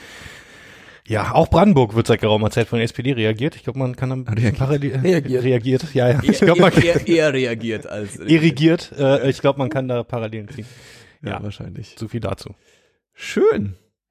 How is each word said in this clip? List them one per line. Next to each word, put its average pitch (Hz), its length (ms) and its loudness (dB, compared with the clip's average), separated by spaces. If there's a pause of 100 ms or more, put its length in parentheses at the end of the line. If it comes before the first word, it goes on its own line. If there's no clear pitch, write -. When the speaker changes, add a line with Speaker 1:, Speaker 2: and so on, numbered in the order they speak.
(1080)
Speaker 1:
ja, 101 280 -4
auch 165 140 4
Brandenburg 165 460 4
wird 113 120 2
seit 110 160 2
geraumer 107 280 2
Zeit 113 160 0
von 117 120 -4
der 113 60 0
S 113 100 -6
P 123 80 -8
D 139 100 -2
reagiert. 113 440 -2
Ich - 80 -20
glaub, 127 120 -8
man 127 180 -4
kann 131 140 -6
da 131 80 -6
ein 127 80 -8
bisschen 110 160 -4
Speaker 2:
Reagiert. 117 180 0
Speaker 1:
parallel, 143 420 -2
Speaker 3:
Reagiert. 131 440 0
Speaker 1:
reagiert, 127 500 0
ja, 123 140 2
ja. 127 140 2
Ich - 180 2
Speaker 2:
Eher, 202 60 6
Speaker 1:
glaub, 175 140 6
man 196 120 6
Speaker 2:
eher, 170 340 2
eher, - 20 -4
eher 156 260 4
reagiert 113 520 -4
als 104 300 -10
Speaker 1:
Irrigiert, 156 840 2
äh, 135 300 2
ich 131 140 -2
glaub, 139 160 0
man 131 100 -4
kann 131 180 -4
da 120 160 -4
Parallelen 110 460 -10
ziehen. 113 180 -16 (560)
Speaker 2:
Ja, - 100 -8
Speaker 1:
Ja. 104 100 -10
Speaker 2:
wahrscheinlich. 104 560 -14
Speaker 1:
So 110 100 -10
viel 117 120 -8
dazu. - 340 -10 (580)
Speaker 2:
Schön. 208 640 0 (360)